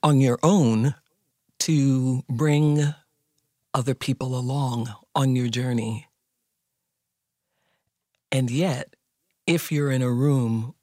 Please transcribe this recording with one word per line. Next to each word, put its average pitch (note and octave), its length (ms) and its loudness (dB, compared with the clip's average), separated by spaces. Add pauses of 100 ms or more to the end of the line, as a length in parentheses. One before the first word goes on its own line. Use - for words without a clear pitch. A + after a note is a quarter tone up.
on D3 160 6
your B2+ 240 2
own C#3 500 2 (680)
to C3 680 0
bring D3 640 2 (800)
other C3 220 -2
people C3 420 -6
along B2 560 -4 (220)
on C3+ 200 2
your B2 120 0
journey. A#2 600 -4 (2250)
And B2+ 200 0
yet, D#3 440 -4 (520)
if E3 240 0
you're D3 200 0
in C3 100 0
a B2 100 0
room A#2+ 720 0